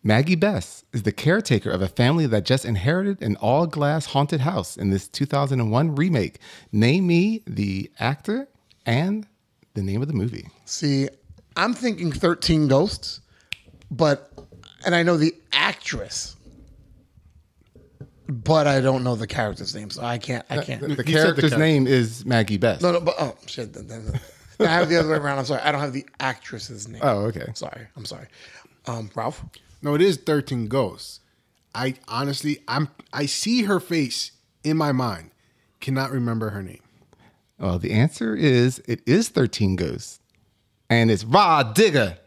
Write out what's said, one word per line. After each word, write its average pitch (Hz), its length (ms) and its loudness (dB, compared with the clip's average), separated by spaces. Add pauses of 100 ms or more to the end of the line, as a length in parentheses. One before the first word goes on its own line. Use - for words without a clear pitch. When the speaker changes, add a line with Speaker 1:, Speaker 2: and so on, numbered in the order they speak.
Speaker 1:
Maggie 131 300 4
Bess 175 580 -2
is 104 120 -6
the - 80 0
caretaker 151 580 0
of 92 100 -2
a 95 60 0
family 139 400 2
that 107 180 0
just 131 200 2
inherited 165 580 -2
an 104 140 0
all-glass 147 720 0
haunted 143 340 0
house 127 360 -2
in 98 140 0
this 95 160 0
two - 180 -4
thousand 139 360 0
and 110 100 0
one 147 240 2
remake. 139 460 0 (320)
Name 135 340 4
me 190 400 2
the 98 420 -4 (120)
actor 202 480 -4 (360)
and 190 440 0 (460)
the 101 80 -4
name 98 200 -2
of 147 60 -4
the 156 60 -4
movie. 110 340 -4 (160)
Speaker 2:
See, 139 440 -2 (480)
I'm 202 160 0
thinking 214 380 -2
Thirteen 165 560 2
Ghosts, 143 540 0 (720)
but, 143 400 0 (520)
and 175 120 2
I 170 80 4
know 175 120 4
the 160 180 2 (180)
actress, 135 840 -4 (1900)
but 147 380 2
I 139 140 4
don't 131 240 2
know 123 100 0
the 110 140 -6
character's 107 440 -4
name, 104 180 -12
so - 120 -10
I 120 160 -4
can't, 120 320 -6
I 139 60 -4
Speaker 1:
The, 147 80 -4
Speaker 2:
can't. 123 160 -8
Speaker 1:
the, 143 80 -6
the 147 60 -2
Speaker 3:
You - 20 -4
said 135 100 -4
the 160 60 0
Speaker 1:
character's 151 400 4
Speaker 3:
char- 151 80 2
Speaker 1:
name 151 260 4
is 120 400 2
Maggie 110 320 2
Bess. 101 240 2
Speaker 2:
No, 180 80 2
no, 170 100 0
but, 170 200 0
oh, 131 160 -4 (100)
shit. 113 260 -12
Then, - 140 -16
then, 113 200 -14 (520)
then. 214 100 4
I 160 40 4
have 170 160 2
the 170 100 2
other 156 120 2
way 156 60 2
around. 143 220 -2
I'm 131 60 -2
sorry. 131 180 -2
I 147 80 2
don't 143 100 -2
have 143 120 -4
the 139 140 -10 (120)
actress's 113 680 -8
name. 110 160 -10
Speaker 1:
Oh, 110 220 2
okay. - 280 -6
Speaker 2:
Sorry. - 320 -12 (100)
I'm 110 80 -16
sorry. - 220 -14 (600)
Um, 117 280 -8
Ralph? 117 300 -6 (400)
Speaker 3:
No, 143 120 0
it 151 40 4
is 185 180 6
Thirteen 135 500 -2
Ghosts. 123 500 -4 (560)
I 131 200 -4 (120)
honestly, 143 600 -4
I'm, 151 200 0 (240)
I 147 140 -4
see 233 380 0
her 196 160 2
face 156 500 -4 (320)
in 156 140 0
my 147 160 2
mind. 107 400 -4 (480)
Cannot 135 320 -2
remember 117 380 -2
her 98 120 -8
name. 90 160 -14 (800)
Speaker 1:
Well, 90 220 -2
the - 100 -4
answer 156 460 2
is, 127 500 4
it 117 200 -4
is 190 240 2
Thirteen 104 440 0
Ghosts. - 460 -6 (680)
And 117 220 4
it's 101 140 2
Rah 160 480 4
Digga. 135 440 2 (100)